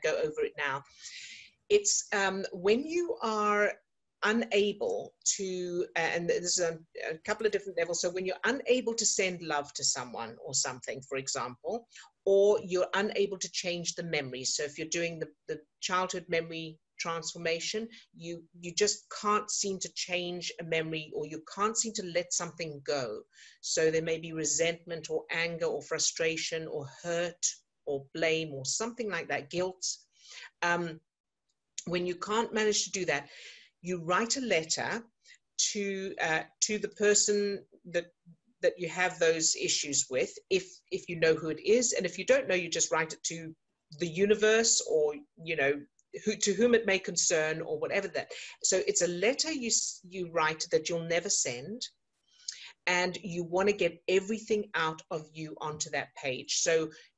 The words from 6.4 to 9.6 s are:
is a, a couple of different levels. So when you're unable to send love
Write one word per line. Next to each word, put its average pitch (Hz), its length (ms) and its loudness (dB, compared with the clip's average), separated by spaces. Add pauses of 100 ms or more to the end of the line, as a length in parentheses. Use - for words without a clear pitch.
is - 20 2
a, 165 200 0 (320)
a 160 80 -6
couple 214 260 -2
of 208 60 4
different 196 260 -4
levels. 170 240 -2
So 180 80 0
when 185 160 -4
you're 185 100 -2 (100)
unable 233 500 2
to 220 100 0
send 185 380 0
love 147 300 -2